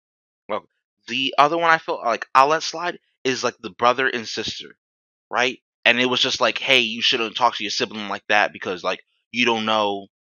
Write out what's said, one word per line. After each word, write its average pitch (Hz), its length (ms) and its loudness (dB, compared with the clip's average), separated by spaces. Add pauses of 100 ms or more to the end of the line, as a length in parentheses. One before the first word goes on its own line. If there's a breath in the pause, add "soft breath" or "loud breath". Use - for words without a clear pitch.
(480)
Well, 104 160 -8 (420)
the 135 320 -4
other 147 180 4
one 170 140 2
I 160 80 4
feel 165 260 -6
like 110 300 -2
I'll 135 140 8
let 156 160 0
slide 165 340 -8 (240)
is, 123 220 -2
like, 117 160 0
the 107 100 -10
brother 123 380 2
and 113 180 -4
sister, - 500 -8 (540)
right? 120 300 0 (240)
And 120 160 4
it 127 60 2
was 123 140 0
just 131 200 -2
like, 113 180 0
"Hey, 131 220 2
you 113 220 -4
shouldn't 113 340 -2
talk 120 200 2
to - 80 -8
your 101 60 -6
sibling 107 380 -6
like 98 200 -8
that 104 240 2
because, 90 300 -8
like, 92 160 -4 (320)
you 120 160 0
don't 113 180 0
know, 104 440 0 (320)